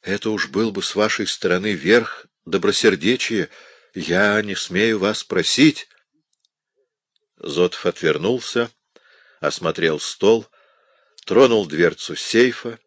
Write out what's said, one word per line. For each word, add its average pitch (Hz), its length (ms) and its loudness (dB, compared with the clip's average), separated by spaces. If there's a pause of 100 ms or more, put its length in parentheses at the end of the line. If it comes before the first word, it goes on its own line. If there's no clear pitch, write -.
«Это 101 280 -4
уж 104 180 -4
был 107 240 -2
бы 95 100 -6
с - 140 -4
вашей 104 320 0
стороны 92 440 -2
верх 98 540 0 (200)
добросердечия. 98 1000 0 (460)
Я 101 480 0
не 101 140 -6
смею 107 420 0
вас 101 240 -2
просить». 123 640 2 (1500)
Зотов 87 500 -2
отвернулся, 98 880 -2 (680)
осмотрел 80 600 -2
стол, 110 480 0 (760)
тронул 123 400 4
дверцу 78 520 -2
сейфа 117 720 0